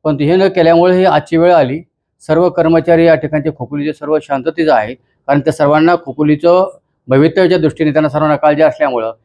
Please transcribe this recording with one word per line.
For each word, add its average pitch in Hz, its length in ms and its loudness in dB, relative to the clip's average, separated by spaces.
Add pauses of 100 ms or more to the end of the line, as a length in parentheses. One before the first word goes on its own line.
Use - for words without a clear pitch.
पण 151 160 -2
हे 156 160 0
न 190 60 2
केल्यामुळे 180 560 2
ही 185 60 2
आजची 151 320 -2
वेळ 170 160 2
आली. 147 280 0 (400)
सर्व 165 280 0
कर्मचारी 165 580 2
या 165 80 6
ठिकाणचे 151 440 -4
खोपोलीचे 147 340 -8
सर्व 151 300 -4
शांततेचे 156 480 -4
आहेत, 117 260 0 (300)
कारण 143 140 0
त्या 147 120 -2
सर्वांना 156 440 2
खोपोलीचं 170 840 -2 (300)
भवितव्याच्या 165 500 2
दृष्टीने 151 340 -2
त्यांना 151 160 0
सर्वांना 151 280 -2
काळजी 147 260 0
असल्यामुळं 127 500 -2 (120)